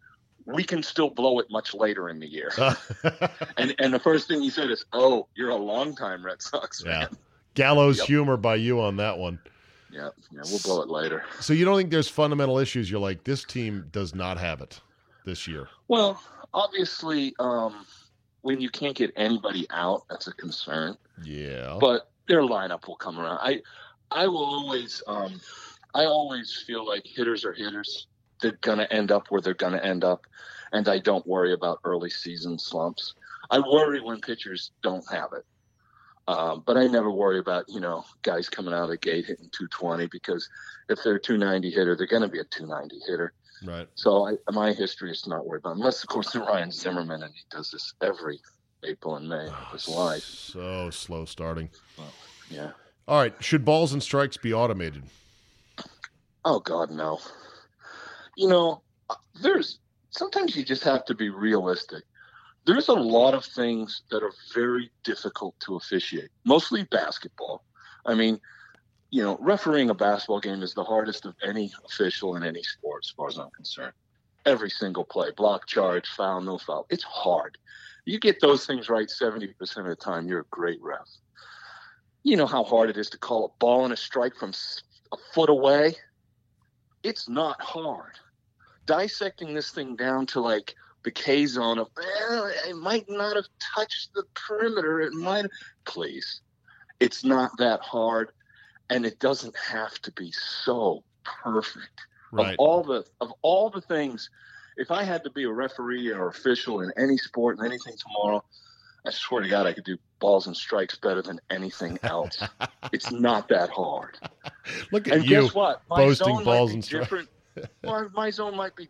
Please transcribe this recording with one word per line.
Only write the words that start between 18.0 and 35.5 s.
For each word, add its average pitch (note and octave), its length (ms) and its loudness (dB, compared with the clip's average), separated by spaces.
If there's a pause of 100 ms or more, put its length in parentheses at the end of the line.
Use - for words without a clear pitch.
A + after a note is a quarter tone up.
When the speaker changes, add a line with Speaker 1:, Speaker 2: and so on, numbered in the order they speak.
Speaker 1:
when C3+ 180 0
you B2+ 80 -2
can't C#3+ 260 -6
get A2+ 220 2
anybody G#2 520 0
out, F2+ 400 0
that's - 180 -10
a E2+ 60 -12
concern. D#2+ 640 -6 (260)
Speaker 2:
Yeah. D2 560 -8
Speaker 1:
But B2+ 300 4 (180)
their E3+ 140 6
lineup F#2+ 460 -2
will E2+ 80 -12
come E2+ 240 -10
around. E2+ 220 -4
I, C3 200 0 (480)
I F3 180 0
will E3+ 160 0
always, C#3 640 -6
um, G2 340 -6 (540)
I D3 120 4
always C#3+ 480 0 (120)
feel A2+ 220 -8
like G2+ 180 -4
hitters A#2 400 -2
are F#2+ 80 -4
hitters. G#2 540 -10 (340)
They're A2+ 200 0
gonna G#2+ 300 0
end G#2+ 200 2
up G2+ 180 2
where G2 120 2
they're F#2 120 -2
gonna F#2 280 0
end F#2 220 0
up, F2+ 220 2 (460)
and G#2+ 160 0
I G2 120 4
don't G2 280 2
worry F2+ 260 2
about E2+ 300 -2
early F2 260 -2
season F2 500 -8
slumps. - 540 -6 (360)
I C3 100 4
worry C#3+ 420 4
when A2+ 200 -8
pitchers G#2+ 500 -8 (100)
don't F#2 300 -4
have D#2+ 220 -4
it. - 120 -12 (840)